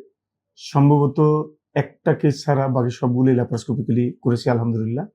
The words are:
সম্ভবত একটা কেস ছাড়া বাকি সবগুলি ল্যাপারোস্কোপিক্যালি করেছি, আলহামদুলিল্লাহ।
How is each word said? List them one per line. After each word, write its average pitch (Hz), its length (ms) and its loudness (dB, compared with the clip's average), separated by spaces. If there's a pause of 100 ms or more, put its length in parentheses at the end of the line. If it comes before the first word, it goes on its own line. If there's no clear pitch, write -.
(560)
সম্ভবত 147 920 2 (240)
একটা 147 400 -2
কেস 151 300 -2
ছাড়া 135 240 0
বাকি 127 220 0
সবগুলি 127 440 2
ল্যাপারোস্কোপিক্যালি 120 760 -2 (100)
করেছি, 120 280 0
আলহামদুলিল্লাহ। 117 640 -2